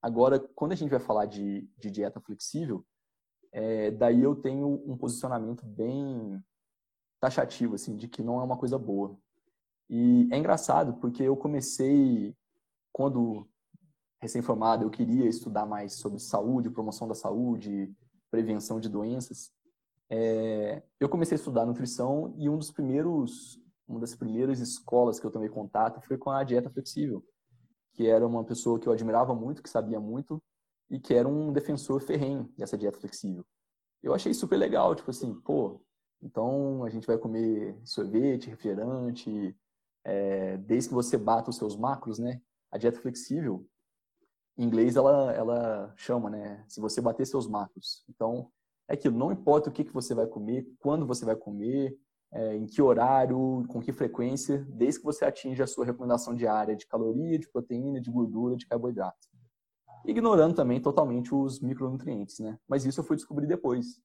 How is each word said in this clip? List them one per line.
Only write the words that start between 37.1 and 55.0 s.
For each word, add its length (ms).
comer 640
sorvete, 680
refrigerante, 1040
é, 500
desde 320
que 80
você 220
bata 320
os 80
seus 180
macros, 420
né? 240
A 60
dieta 240
flexível, 680
em 60
inglês, 320
ela, 380
ela 640
chama, 320
né? 400
Se 100
você 220
bater 240
seus 200
macros. 600
Então, 420
é 40
aquilo, 240
não 160
importa 360
o 40
que 100
que 100
você 220
vai 100
comer, 400
quando 260
você 200
vai 100
comer, 580
é, 240
em 100
que 160
horário, 840
com 140
que 100
frequência, 800
desde 320